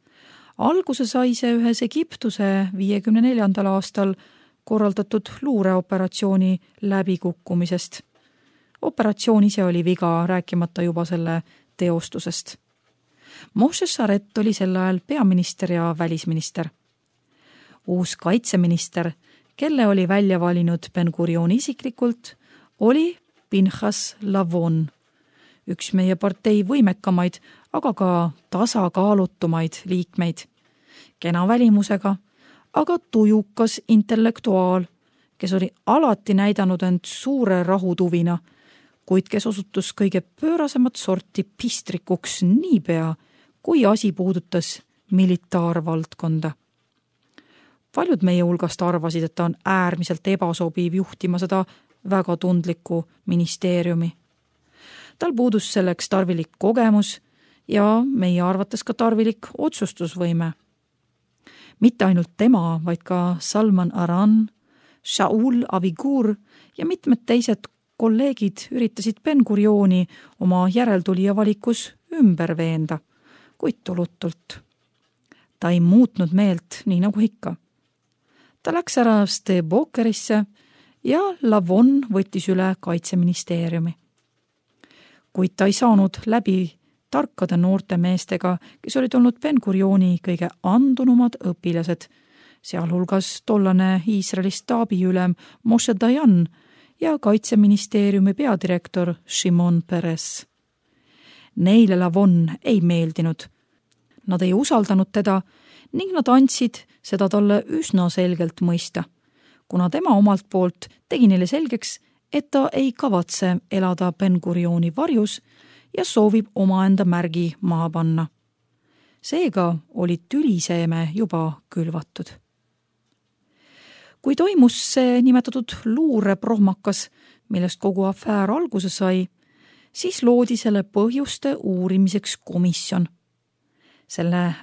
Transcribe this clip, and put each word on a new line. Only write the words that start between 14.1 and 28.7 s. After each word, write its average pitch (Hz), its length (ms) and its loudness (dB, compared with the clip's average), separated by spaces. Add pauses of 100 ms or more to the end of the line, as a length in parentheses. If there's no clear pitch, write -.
oli 214 140 0
sel 185 240 -2
ajal 185 300 0
peaminister 185 640 0
ja 170 260 -2
välisminister. 160 680 -4 (1200)
Uus 180 300 -4
kaitseminister, 175 920 0 (460)
kelle 277 300 0
oli 196 220 2
välja 196 320 2
valinud 170 540 -2
Ben-Gurion 170 560 -2
isiklikult, 240 880 -4 (440)
oli 302 380 2 (320)
Pinchas 196 720 -2
Lavon, 170 640 -2 (800)
üks - 260 -10
meie 185 240 2
partei 208 460 0
võimekamaid, 185 800 0 (320)
aga - 220 -2
ka 175 360 0 (200)
tasakaalutumaid 185 1300 0